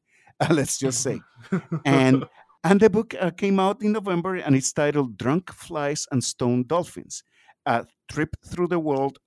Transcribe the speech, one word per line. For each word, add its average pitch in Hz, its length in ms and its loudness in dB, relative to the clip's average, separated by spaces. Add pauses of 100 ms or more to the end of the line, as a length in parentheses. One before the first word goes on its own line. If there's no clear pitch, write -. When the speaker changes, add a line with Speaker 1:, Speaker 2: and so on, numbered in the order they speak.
(180)
Speaker 1:
<laughs> - 220 -20
uh, 143 120 2
let's 143 260 0
just 131 240 -2
say. 113 180 -4 (300)
Speaker 2:
<laughs> 165 360 -6
Speaker 1:
And, 135 380 4 (380)
and 196 180 4
the 220 100 8
book, 220 280 -2
uh, 180 120 0
came 196 280 0
out 196 240 0
in 208 100 0
November, 190 440 -2
and 151 180 0
it's 131 180 0
titled 143 440 0
Drunk 143 340 -2
Flies 151 600 -6
and 123 120 0
Stone 123 420 -2
Dolphins, - 580 -6 (420)
A 117 220 0 (240)
Trip 156 340 -4
Through 175 240 -4
the 170 120 0
World 139 460 -2